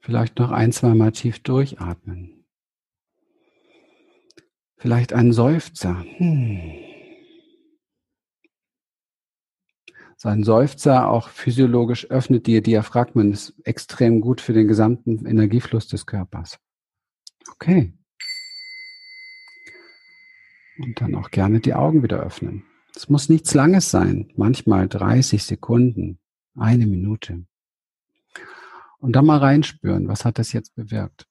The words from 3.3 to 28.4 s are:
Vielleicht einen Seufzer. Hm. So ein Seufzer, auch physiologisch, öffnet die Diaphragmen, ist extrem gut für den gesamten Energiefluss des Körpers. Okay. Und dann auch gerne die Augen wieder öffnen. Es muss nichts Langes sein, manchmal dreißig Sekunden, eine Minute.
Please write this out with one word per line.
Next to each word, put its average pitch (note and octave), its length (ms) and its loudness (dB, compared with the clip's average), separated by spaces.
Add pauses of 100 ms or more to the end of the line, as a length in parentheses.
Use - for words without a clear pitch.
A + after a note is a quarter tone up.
Vielleicht A#2+ 360 -2
einen A#2+ 200 4
Seufzer. A2+ 720 -2 (140)
Hm. C3 420 -2 (3500)
So - 120 -8
ein G#2+ 160 -2
Seufzer, B2 640 2
auch A#2 200 -2
physiologisch, A#2+ 800 0
öffnet B2+ 380 0
die A2+ 160 4
Diaphragmen, A2 680 2
ist - 220 -12 (100)
extrem A#2 560 0
gut B2 200 -2
für - 120 -6
den A2 160 4
gesamten A2 580 0
Energiefluss A2 600 0
des - 180 -10
Körpers. - 540 -10 (880)
Okay. D#3 420 0 (2750)
Und A#2+ 220 -10
dann A2+ 160 -4
auch G2 160 -10
gerne G#2 260 2
die B2 160 -2
Augen D3+ 300 2
wieder G2 160 -4
öffnen. G2 420 -10 (320)
Es - 140 -20
muss C#3+ 200 2
nichts D#3+ 260 2
Langes D#3 360 4
sein, F#2 460 0
manchmal G2+ 500 0
dreißig G#2+ 560 0
Sekunden, G2+ 760 -2 (340)
eine A#2 320 2
Minute. F#2+ 580 -6 (1500)